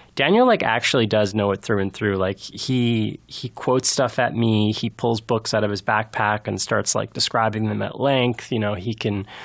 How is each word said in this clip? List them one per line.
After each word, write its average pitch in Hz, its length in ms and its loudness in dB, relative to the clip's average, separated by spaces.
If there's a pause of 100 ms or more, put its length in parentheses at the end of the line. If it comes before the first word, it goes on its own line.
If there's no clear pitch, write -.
(160)
Daniel, 196 300 4
like, 226 160 4
actually 117 440 2
does 107 280 2
know 101 180 2
it 95 100 -4
through 104 180 0
and 98 120 -2
through. 101 240 -2
Like, 95 220 -2
he, 117 880 -2
he - 240 -12
quotes - 380 0
stuff 123 300 0
at 123 160 2
me, 110 380 2
he 113 180 -4
pulls 117 300 0
books - 340 -2
out 104 100 2
of 104 60 0
his 101 120 -4
backpack 107 640 0
and 101 120 -2
starts, - 340 0
like, 113 180 -2
describing 110 560 0
them 104 140 -2
at - 180 -6
length. 127 500 0
You 120 80 -2
know, 104 160 -2
he 104 200 -6
can 101 320 -4 (180)